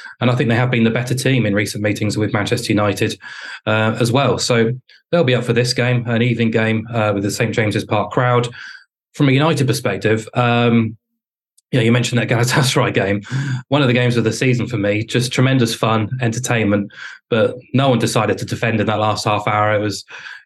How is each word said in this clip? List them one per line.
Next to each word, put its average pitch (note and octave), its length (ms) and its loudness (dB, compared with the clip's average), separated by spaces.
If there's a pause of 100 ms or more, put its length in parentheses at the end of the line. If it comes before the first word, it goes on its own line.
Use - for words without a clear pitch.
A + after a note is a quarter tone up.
(220)
And B2 80 2
I B2 40 2
think C3 140 0
they A#2 80 2
have B2 140 2
been A#2 140 2
the A2+ 60 4
better A#2+ 240 -2
team B2+ 300 0
in G2+ 100 0
recent G#2 300 -2
meetings G#2 320 -2
with G#2+ 160 -2
Manchester G#2+ 400 -2
United, G#2 460 0 (480)
uh, A2 340 0
as A2 100 2
well. B2 280 2
So A#2 340 2 (380)
they'll E3+ 120 4
be B2+ 120 2
up B2 100 0
for - 80 0
this C3+ 220 0
game, B2 320 0
an A#2 160 0
evening A#2 280 0
game, A2 400 0
uh, G#2+ 220 0
with G2 120 -2
the G2+ 60 -2
Saint A2 240 -2
James's G#2+ 300 0
Park G#2 260 -2
crowd. B2 380 2 (640)
From D3 160 2
a C3+ 40 4
United C#3 340 2
perspective, A2 640 0
um, A#2 640 2 (760)
yeah, A#2+ 100 2
you A2+ 100 4
mentioned B2 260 0
that A2 100 0
Galatasaray A#2+ 640 2
game, G2+ 280 0 (460)
one C#3+ 140 2
of C3 60 2
the B2 60 2
games A#2+ 220 2
of A#2 80 2
the A2 80 0
season B2 340 0
for G#2+ 120 -4
me, G#2 260 0
just B2 260 -2
tremendous C3 440 2
fun, A2 360 0 (120)
entertainment, G#2+ 680 -2 (380)
but G#2+ 260 0 (200)
no C3+ 160 4
one A#2+ 80 4
decided G#2+ 400 0
to - 80 -8
defend A2 340 -2
in G2 60 0
that G#2+ 120 0
last G#2+ 260 0
half G#2 240 0
hour. G#2+ 260 2
It G#2 40 2
was, G#2 260 -4 (420)